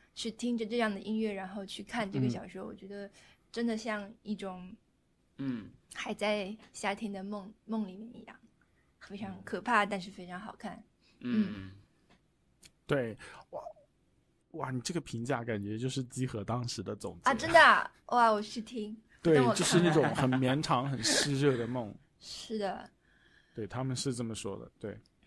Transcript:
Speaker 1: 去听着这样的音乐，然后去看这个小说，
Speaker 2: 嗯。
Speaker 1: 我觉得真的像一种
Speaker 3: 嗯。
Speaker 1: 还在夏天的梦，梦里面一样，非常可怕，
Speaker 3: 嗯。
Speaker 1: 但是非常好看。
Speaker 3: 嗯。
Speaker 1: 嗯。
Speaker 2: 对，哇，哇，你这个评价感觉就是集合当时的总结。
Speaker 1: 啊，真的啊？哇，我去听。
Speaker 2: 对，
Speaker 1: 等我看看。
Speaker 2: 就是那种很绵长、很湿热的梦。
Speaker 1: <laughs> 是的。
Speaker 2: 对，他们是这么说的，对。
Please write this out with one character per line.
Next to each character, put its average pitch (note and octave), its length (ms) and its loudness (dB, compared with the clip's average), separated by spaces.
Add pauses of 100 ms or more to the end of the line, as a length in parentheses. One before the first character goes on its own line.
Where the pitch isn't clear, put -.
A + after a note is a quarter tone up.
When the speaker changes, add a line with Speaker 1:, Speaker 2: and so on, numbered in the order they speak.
(140)
Speaker 1:
去 - 160 -6
听 A#3+ 280 -2
着 A3 80 -4
这 A3+ 100 -4
样 A3 180 2
的 F#3+ 60 -6
音 A3 180 -4
乐， G#3+ 140 0
然 F#3+ 160 -8
后 G3 160 -8
去 G3 180 -10
看 G#3+ 300 -4
这 C3+ 80 0
个 - 80 4
小 - 180 -4
说， F3+ 180 -12
Speaker 2:
嗯。 - 20 -8
Speaker 1:
我 - 80 -10
觉 - 120 -18
得 G3+ 240 -12 (400)
真 A#3 160 -2
的 A3 120 0
像 G#3+ 340 -6 (100)
一 G3+ 140 -6
种 F#3 400 -10 (640)
Speaker 3:
嗯。 B2 320 -6 (240)
Speaker 1:
还 - 180 -6
在 G#3 420 -2 (200)
夏 G3+ 200 -4
天 G#3 160 -6
的 F#3+ 140 -8
梦， G3+ 260 -10 (140)
梦 G#3+ 240 -4
里 F#3 80 -14
面 A3 180 -14
一 - 100 -18
样， - 120 -20 (640)
非 - 160 -14
常 F#3+ 260 -10
可 - 160 -6
怕， G#3+ 280 2
Speaker 3:
嗯。 - 20 -2
Speaker 1:
但 G3+ 100 -2
是 F#3 120 -10
非 F#3 160 -14
常 F3+ 120 -10
好 G#3+ 200 -12
看。 - 260 -12 (360)
Speaker 3:
嗯。 A2 300 2
Speaker 1:
嗯。 G2 200 -10 (1160)
Speaker 2:
对， B2 300 0 (360)
哇， - 100 -10 (880)
哇， C#3 200 -6
你 B2+ 120 -4
这 - 100 -4
个 E3+ 80 -4
评 A#2 240 -6
价 A#2+ 180 -2
感 A2 200 -2
觉 G#2 160 -4
就 B2+ 100 -2
是 C3 160 -2
集 B2+ 220 -4
合 G#2+ 180 -4
当 A#2 240 -2
时 A2 140 -6
的 G#2 120 -6
总 F2+ 200 -8 (100)
结。 - 60 4
Speaker 1:
啊， - 20 6
真 D#4 180 -2
的 E4 80 10
啊？ B3+ 320 10 (180)
哇， A#3+ 200 6
我 G#3+ 140 2
去 A3 180 -10
听。 G#3+ 340 -8 (280)
Speaker 2:
对， E3 120 8
Speaker 1:
等 C3+ 100 8
我 A#2+ 80 6
看 - 40 0
看。 - 0 -
Speaker 2:
就 F3 80 2
是 E3+ 200 6
那 E3+ 80 6
种 D3 220 6
很 C3+ 240 4
绵 C3 240 4
长、 C#3 260 2
很 B2+ 140 -2
湿 - 380 2
热 C#3 160 6
的 A#2 100 -2
梦。 A#2+ 260 -4 (140)
Speaker 1:
<laughs> - 140 -20
是 - 360 -10
的。 G3 320 -4 (680)
Speaker 2:
对， G#2+ 100 -4
他 A#2+ 160 -6
们 C3 140 -2
是 B2+ 180 -2
这 A#2+ 80 -4
么 A2+ 140 -6
说 G2+ 200 -6
的， A2+ 220 -14
对。 G#2 180 -8 (300)